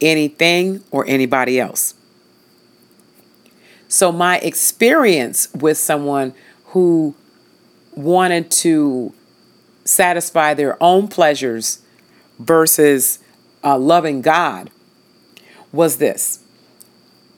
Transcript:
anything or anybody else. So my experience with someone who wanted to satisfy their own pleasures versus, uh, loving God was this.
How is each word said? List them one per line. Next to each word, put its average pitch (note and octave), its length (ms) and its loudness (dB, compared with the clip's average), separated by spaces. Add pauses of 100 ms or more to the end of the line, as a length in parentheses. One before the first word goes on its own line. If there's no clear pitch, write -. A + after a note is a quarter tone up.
anything E3+ 880 0
or C#3 160 -2
anybody B2+ 500 0
else. - 360 -6 (1900)
So F3+ 240 2
my F3 280 0
experience G#3+ 1120 0
with D3+ 240 0
someone C#3+ 560 -4 (340)
who E3 480 0 (800)
wanted E3+ 560 0
to C#3+ 640 0 (720)
satisfy E3+ 680 0
their C#3+ 280 -2
own F#3 280 4
pleasures C3+ 720 -2 (600)
versus, D3 800 2 (460)
uh, C#3+ 120 2
loving D3+ 440 0
God D3+ 480 -2 (1040)
was D#3+ 240 0
this. - 420 -4 (1000)